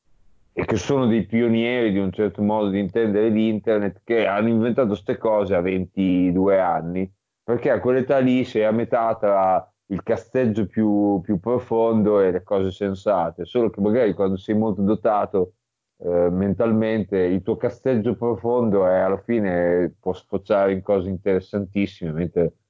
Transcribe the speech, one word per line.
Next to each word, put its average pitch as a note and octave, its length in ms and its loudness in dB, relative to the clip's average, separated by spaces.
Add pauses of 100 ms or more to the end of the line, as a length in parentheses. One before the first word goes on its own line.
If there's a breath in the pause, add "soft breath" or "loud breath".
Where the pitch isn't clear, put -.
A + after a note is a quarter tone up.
(540)
e F2 120 -6
che A#2 100 -2
sono C3 300 0
dei A2 220 2
pionieri A#2 640 0
di G2 80 0
un G2 120 -2
certo G#2 300 -2
modo G#2 280 0
di G2 100 0
intendere G#2 500 0
l'internet, G#2+ 760 0
che A2+ 220 0
hanno G2+ 240 0
inventato A2+ 460 0
ste A#2 240 -6
cose G#2 340 0
a F2+ 80 2
ventidue F#2 1000 0
anni, F2 520 -2 (320)
perché A#2+ 260 -2
a A2+ 100 2
quell'età B2+ 380 0
lì B2+ 260 2
sei A2 220 -2
a G#2+ 60 2
metà A2+ 440 0
tra F#2+ 560 0 (180)
il F#2+ 140 -6
cazzeggio A2+ 640 -2
più, G#2 560 0
più G2+ 160 -2
profondo A2+ 800 0
e F#2+ 120 2
le F2+ 120 -4
cose F#2+ 280 -2
sensate, F#2 760 -2
solo A2+ 240 0
che - 100 -10
magari G#2+ 340 2
quando F#2+ 220 -2
sei F#2+ 200 -4
molto G#2+ 260 -2
dotato, G2+ 720 0 (460)
eh, F2 300 0
mentalmente, G#2 880 0
il F#2 260 0
tuo A2+ 120 -2
cazzeggio A#2+ 600 -2
profondo A#2 720 0
è, F#2 120 2
alla F#2+ 200 0
fine F2+ 800 0
può - 140 -6
sfociare G2 640 0
in F#2+ 80 -4
cose F#2+ 260 -2
interessantissime, F#2+ 1040 -4
mentre E2 420 -2 (160)